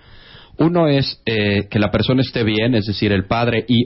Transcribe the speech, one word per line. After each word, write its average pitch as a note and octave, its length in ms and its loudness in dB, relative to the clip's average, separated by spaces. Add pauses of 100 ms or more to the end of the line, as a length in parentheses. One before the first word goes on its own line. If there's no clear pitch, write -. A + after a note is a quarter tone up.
(560)
Uno E3+ 300 2
es, C#3 400 0
eh, G#2 420 0
que G#2+ 120 0
la G#2 100 0
persona B2+ 320 0
esté B2 220 -4
bien, A2 320 0
es G2+ 100 0
decir, G#2 260 -2
el F#2+ 140 0
padre A#2 400 0
y A#2+ 200 2